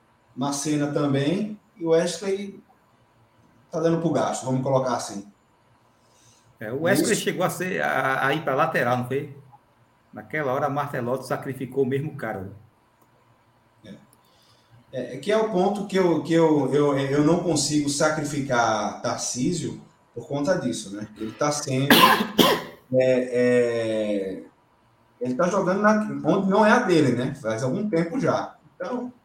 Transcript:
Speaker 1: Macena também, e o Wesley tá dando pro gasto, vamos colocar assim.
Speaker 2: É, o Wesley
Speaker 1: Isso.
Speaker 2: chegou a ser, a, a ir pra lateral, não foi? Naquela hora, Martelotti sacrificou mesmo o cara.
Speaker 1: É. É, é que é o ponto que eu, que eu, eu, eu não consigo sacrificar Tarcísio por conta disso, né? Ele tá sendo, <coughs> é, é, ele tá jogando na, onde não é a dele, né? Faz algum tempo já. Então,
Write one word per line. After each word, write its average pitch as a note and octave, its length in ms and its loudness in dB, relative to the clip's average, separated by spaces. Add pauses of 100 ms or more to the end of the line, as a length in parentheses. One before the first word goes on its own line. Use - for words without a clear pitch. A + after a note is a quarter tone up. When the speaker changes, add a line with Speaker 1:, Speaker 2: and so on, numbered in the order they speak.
(360)
Speaker 1:
Macena C#3+ 560 -2
também, D3 680 0 (180)
e E3+ 80 -8
o E3 60 0
Wesley G3 720 0 (1080)
tá D#3+ 100 -6
dando E3 200 2
pro E3 120 2
gasto, A2 320 0
vamos C3 180 0
colocar B2+ 320 0
assim. A2 360 -8 (1300)
Speaker 2:
É, A2 120 -10
o C3+ 120 -6
Wesley G3 300 2
Speaker 1:
Isso. - 100 0
Speaker 2:
chegou E3 220 -2
a E3+ 60 0
ser, F3 320 -4
a, C3+ 440 0
a C#3+ 80 2
ir D#3 100 -4
pra C#3+ 100 0
lateral, C3+ 440 2
não A#2+ 100 -4
foi? C#3+ 280 -6 (760)
Naquela B2+ 400 -4
hora, C#3+ 160 -2
Martelotti C3 580 -4
sacrificou C3+ 580 -4
mesmo C#3 280 -2
o - 40 -14
cara. G2 360 -8 (1300)
Speaker 1:
É. G#2 100 -20 (960)
É, B2+ 220 -6
é C3 40 -10
que G3 140 -2
é A3 40 4
o A3 140 2
ponto G3 360 0
que F#3 100 -4
eu, E3+ 260 4
que E3 100 -2
eu, D#3 400 4
eu, C#3+ 240 4
eu C#3 280 2
não F3 180 4
consigo D3+ 460 0
sacrificar C3 1120 0
Tarcísio C3 800 -4 (320)
por - 140 -12
conta C#3+ 280 0
disso, G#2 380 -6
né? G#2+ 220 -10
Ele A2 160 -8
tá D3 180 -2
sendo, C3+ 380 -2 (520)
<coughs> - 520 -2
é, B2+ 300 4 (100)
é, A2+ 1080 0 (800)
ele B2+ 140 -4
tá E3+ 140 2
jogando F#3+ 320 0
na, G#3+ 440 2
onde F#3+ 240 2
não G#3 160 4
é G#3+ 60 6
a B3 100 6
dele, D3+ 320 4
né? A#2+ 220 -2
Faz A2 280 -4
algum A#2+ 260 -2
tempo E3 320 -2
já. A2+ 360 -2 (200)
Então, B3 360 -8 (120)